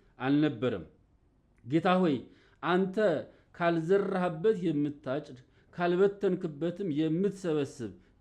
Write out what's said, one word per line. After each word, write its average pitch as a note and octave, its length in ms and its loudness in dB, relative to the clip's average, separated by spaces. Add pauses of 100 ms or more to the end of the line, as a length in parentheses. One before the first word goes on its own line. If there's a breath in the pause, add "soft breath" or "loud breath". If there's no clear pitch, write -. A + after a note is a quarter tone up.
(180 soft breath)
አልነበረም። B2+ 680 0 (800)
"ጌታ D#3 320 0
ሆይ፣ E3+ 200 4 (460 soft breath)
አንተ F#3 340 0 (580 soft breath)
ካልዘራህበት F3+ 1040 0
የምታጭድ፣ D3 800 -4 (360 soft breath)
ካልበተንክበትም F3+ 1160 0
የምትሰበስብ D#3 1000 -2 (280 soft breath)